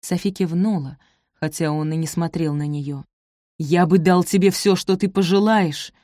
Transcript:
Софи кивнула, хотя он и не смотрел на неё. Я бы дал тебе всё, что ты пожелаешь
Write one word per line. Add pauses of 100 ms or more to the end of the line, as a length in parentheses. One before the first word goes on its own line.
Софи
кивнула, (360)
хотя
он
и
не
смотрел
на
неё. (540)
Я
бы
дал
тебе
всё,
что
ты
пожелаешь (100)